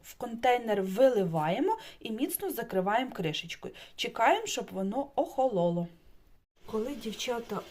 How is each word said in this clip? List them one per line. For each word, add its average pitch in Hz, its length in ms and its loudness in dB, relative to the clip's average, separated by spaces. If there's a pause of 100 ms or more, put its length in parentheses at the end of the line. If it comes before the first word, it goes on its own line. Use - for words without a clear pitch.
в - 120 -20
контейнер 233 680 2
виливаємо 196 960 4 (220)
і 226 100 -8
міцно 302 400 -2
закриваємо 220 600 0
кришечкою. - 640 -6 (220)
Чекаємо, 262 500 2
щоб 214 260 -4
воно 196 420 -2
охололо. 180 720 2 (800)
Коли, 233 280 -4
дівчата, 226 680 -6 (100)